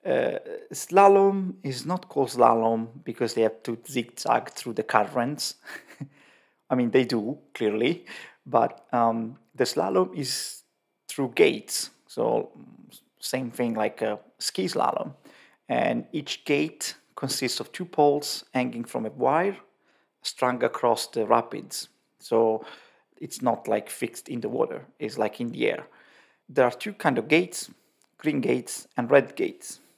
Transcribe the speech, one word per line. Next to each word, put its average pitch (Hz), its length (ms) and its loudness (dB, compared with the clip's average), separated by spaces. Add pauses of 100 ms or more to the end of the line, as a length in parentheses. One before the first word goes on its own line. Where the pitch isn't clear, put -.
Uh, 131 360 -2 (340)
slalom 196 800 6 (100)
is 131 220 -6
not 180 240 -4
called 131 200 0
slalom 113 580 4 (160)
because 113 320 -4
they 117 80 4
have 110 180 0
to 117 160 -6 (100)
zigzag 117 640 -2
through - 240 -10
the 110 100 -2
currents. 123 720 -2 (440)
<laughs> 143 60 -10 (640)
I 131 60 2
mean, 120 160 2
they 131 120 6
do, 120 340 -2 (160)
clearly, 117 520 0 (400)
but, - 480 0
um, 113 440 0 (160)
the 127 120 2
slalom 185 500 0
is - 480 -8 (460)
through 127 260 -4
gates, - 540 2 (180)
so 117 420 -2 (680)
same 127 320 -6
thing 117 220 -2
like 107 280 -2
a 107 180 -2 (200)
ski - 280 -4
slalom. - 460 -2 (540)
And 123 460 0
each - 320 -8
gate 151 500 -2 (180)
consists - 460 -4
of - 140 -12
two 185 100 -8
poles 147 720 2
hanging 120 320 -2
from 117 200 -6
a 107 40 -4
wire 151 480 0 (640)
strung 127 420 -2
across 117 440 0
the 110 180 -4
rapids. - 640 0 (300)
So 113 460 2 (540)
it's - 220 -12
not, 117 260 -2
like, 107 220 -2
fixed - 400 -10
in 120 100 -8
the 113 80 -6
water, - 380 -6 (120)
it's, - 200 -8
like, 107 240 -2
in 120 80 -6
the 110 200 -2
air. - 180 -6 (600)
There 131 160 2
are 123 80 4
two 208 220 -10
kind 135 240 0
of 113 100 -4
gates, 175 420 0 (480)
green 147 220 -2
gates 127 560 -4
and 120 160 -2
red 143 240 4
gates. - 460 -6 (160)